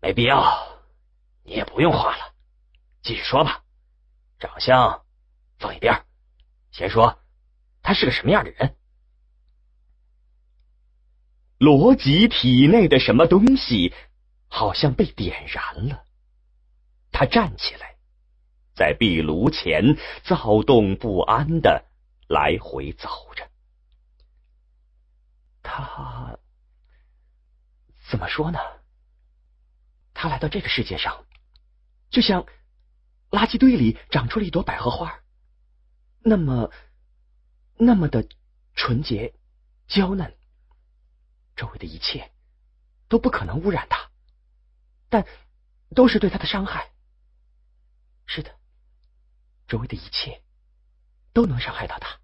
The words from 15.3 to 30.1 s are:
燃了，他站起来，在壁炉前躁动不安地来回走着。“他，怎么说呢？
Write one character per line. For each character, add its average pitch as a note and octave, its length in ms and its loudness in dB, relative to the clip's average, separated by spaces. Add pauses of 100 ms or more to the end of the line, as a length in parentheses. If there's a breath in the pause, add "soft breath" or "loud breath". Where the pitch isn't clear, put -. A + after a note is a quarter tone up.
燃 - 400 -8
了， C#3+ 160 -12 (1040)
他 - 160 -2
站 G3+ 300 0
起 - 180 -10
来， - 220 -20 (800)
在 D2+ 180 2
壁 F2 260 0
炉 D#2+ 300 0
前 F#2+ 460 2 (260 loud breath)
躁 G#2+ 400 0
动 G#2 340 4
不 G2+ 220 -4
安 D3+ 420 0
地 D#2+ 240 2 (440)
来 D2+ 320 0
回 C#2 320 -12
走 - 160 -16 (260)
着。 - 160 -18 (2000)
“他， B2 760 -12 (1700)
怎 A#2 80 -4
么 - 100 -8
说 D#3 220 -4
呢？ E3+ 80 -6 (1500)